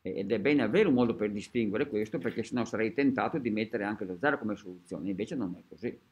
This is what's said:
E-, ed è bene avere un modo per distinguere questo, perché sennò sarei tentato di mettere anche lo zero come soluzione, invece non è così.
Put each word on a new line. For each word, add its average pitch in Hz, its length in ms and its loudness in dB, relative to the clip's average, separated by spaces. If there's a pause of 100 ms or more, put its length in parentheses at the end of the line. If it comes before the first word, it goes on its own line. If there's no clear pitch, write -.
E-, - 200 -4
ed 98 100 -2
è 113 80 2
bene 143 240 4
avere 151 240 4
un 147 80 6
modo 120 220 4
per 104 160 0
distinguere 107 560 0
questo, 104 300 -2
perché 117 260 -2
sennò 120 200 -2
sarei 110 300 -2
tentato 131 440 2
di 120 120 -2
mettere 107 320 -2
anche 104 220 -4
lo 90 160 -6
zero 143 180 2
come 107 160 -4
soluzione, 90 560 -10
invece 101 240 -4
non 95 220 -4
è - 120 -20
così. - 300 -10 (140)